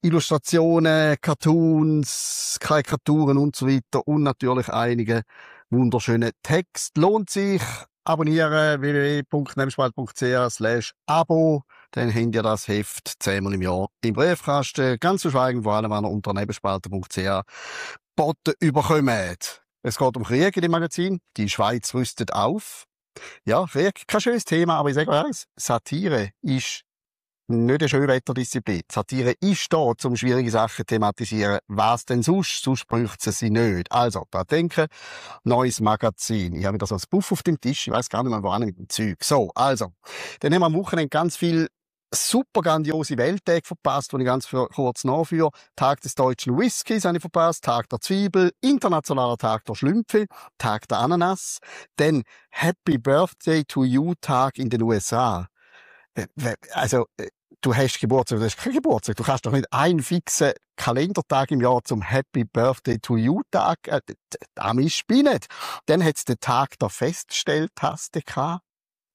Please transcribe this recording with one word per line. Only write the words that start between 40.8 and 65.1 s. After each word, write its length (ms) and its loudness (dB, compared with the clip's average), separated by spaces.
ganz 260 -2
viel 320 0
super 480 0
grandiose 560 0
Welttage 480 0
verpasst, 460 -4
die 60 -2
ich 60 0
ganz 220 0
für, 220 0
kurz 360 -4
nachführe. 460 0
Tag 240 2
des 140 -10
deutschen 420 0
Whiskys 480 0
habe 140 0
ich 40 -6
verpasst, 420 0
Tag 260 0
der 100 -6
Zwiebel, 520 2
Internationaler 760 2
Tag 280 -2
der 100 -6
Schlümpfe, 520 2
Tag 320 -4
der 120 0
Ananas, 580 0
dann 260 2
Happy 460 0
Birthday 680 0
to 200 0
You 380 2
Tag 360 0
in 120 -2
den 120 0
U 100 2
S 200 0
A. 360 0
Äh, 220 -8
we-, 180 -4
also, 340 0
äh, 120 -10
du 120 2
hast 240 0
Geburtstag, 400 2
du 60 0
hast 140 -4
keinen 160 -4
Geburtstag. 420 0
Du 60 -6
kannst 240 -2
doch 60 0
nicht 200 0
einen 300 2
fixen 500 0
Kalendertag 760 -2
im 100 2
Jahr 220 4
zum 180 -4
Happy 420 -2
Birthday 540 0
to 180 -2
You 240 2
Tag, 360 0
äh, 200 -2
d-, 80 -14
d-, 240 -16
Ami 340 0
spinnet. 560 2